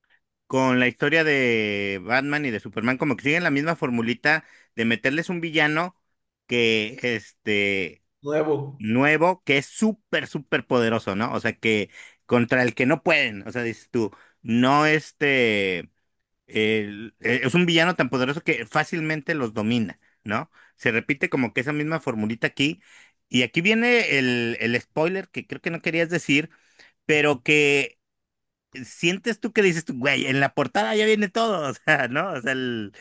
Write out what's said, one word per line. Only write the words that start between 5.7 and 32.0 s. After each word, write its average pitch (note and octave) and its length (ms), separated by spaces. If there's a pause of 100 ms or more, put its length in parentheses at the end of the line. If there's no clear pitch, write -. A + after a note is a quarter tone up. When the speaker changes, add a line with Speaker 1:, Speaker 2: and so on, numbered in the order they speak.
Speaker 1:
que, A2 560
este, G2+ 1000 (200)
Speaker 2:
Nuevo. C#3+ 560
Speaker 1:
nuevo, D3+ 640
que C#3 140
es C#3 80
súper, F#3 640
súper D3+ 380
poderoso, A2+ 500
¿no? A2+ 180
O A2 60
sea, A2+ 140
que G#2+ 360 (360)
contra B2 380
el A#2 100
que C3 120
no D3+ 180
pueden, C3 440
o G#2 40
sea, A#2+ 120
dices A2+ 260
tú, A2 220 (300)
no, B2+ 440
este, A#2 1040 (580)
el, G#2+ 720
eh, B2 240
es - 100
un F3 120
villano E3+ 300
tan C3 140
poderoso C3+ 320
que A#2 240
fácilmente D#3 680
los A#2+ 200
domina, A2 460 (240)
¿no? A2 260 (260)
Se B2 160
repite C#3 380
como B2+ 240
que C3 80
esa C#3+ 120
misma D3+ 260
formulita A2+ 480
aquí, - 340 (460)
y B2 160
aquí A#2+ 180
viene A3 560
el, A#2+ 420
el A#2 200
spoiler F3+ 500
que A#2+ 180
creo C3+ 140
que F3+ 80
no E3 120
querías E3 280
decir, D#3 400 (560)
pero D3 380
que C#3+ 540 (840)
sientes F#3+ 560
tú A3 120
que G#3+ 100
dices E3+ 220
tú, D#3 140
"Güey, C3+ 280
en C3+ 140
la C#3 140
portada G#3 400
ya G#3+ 120
viene G#3+ 220
todo", G3+ 400
<laughs> - 20
o B2 40
sea, C#3+ 340